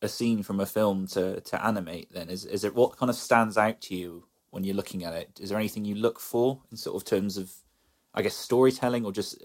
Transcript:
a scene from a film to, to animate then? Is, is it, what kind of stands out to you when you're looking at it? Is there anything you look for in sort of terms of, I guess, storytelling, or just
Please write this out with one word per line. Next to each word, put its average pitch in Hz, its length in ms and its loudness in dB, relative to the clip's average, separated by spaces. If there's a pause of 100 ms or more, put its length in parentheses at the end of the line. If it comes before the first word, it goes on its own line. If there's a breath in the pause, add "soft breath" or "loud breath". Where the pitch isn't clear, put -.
a 104 60 0
scene 117 340 0
from 98 180 -2
a 98 60 0
film 98 420 2
to, 92 320 0
to - 240 -6
animate 90 480 -2
then? 87 180 -8
Is, 92 140 -8
is 98 180 -4
it, 104 120 0
what 120 220 4
kind 123 140 2
of 120 60 0
stands 113 420 4
out 110 240 2
to - 140 -10
you 87 300 -10 (240)
when 95 120 -6
you're 98 140 0
looking 95 280 -4
at 82 100 -6
it? - 280 -10
Is 98 80 -10
there 101 80 0
anything 107 260 -2
you 104 120 -2
look 113 240 0
for 127 400 0 (100)
in 113 60 -16
sort - 200 -6
of 98 100 -8
terms 98 300 2
of, 92 140 -8 (640)
I - 80 0
guess, 104 140 0
storytelling, 123 680 4
or 101 80 -4
just 101 320 -6